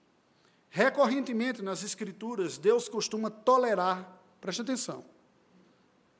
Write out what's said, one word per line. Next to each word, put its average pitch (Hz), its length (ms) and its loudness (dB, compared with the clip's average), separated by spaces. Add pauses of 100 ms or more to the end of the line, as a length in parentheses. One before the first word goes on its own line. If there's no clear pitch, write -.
(680)
Recorrentemente 254 920 2
nas 190 220 -6
Escrituras, 196 720 -6
Deus 226 300 2
costuma 220 420 -4
tolerar, 202 920 2 (180)
preste 185 220 -6
atenção, 220 420 -4 (1160)